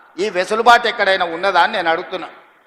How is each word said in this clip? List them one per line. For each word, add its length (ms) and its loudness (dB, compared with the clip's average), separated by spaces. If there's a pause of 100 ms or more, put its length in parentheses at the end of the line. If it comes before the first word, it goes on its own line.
(200)
ఈ 100 -2
వెసులుబాటు 580 2
ఎక్కడైనా 380 0
ఉన్నదా 360 0
అని 120 0
నేను 160 -2
అడుగుతున్నా. 380 -4 (400)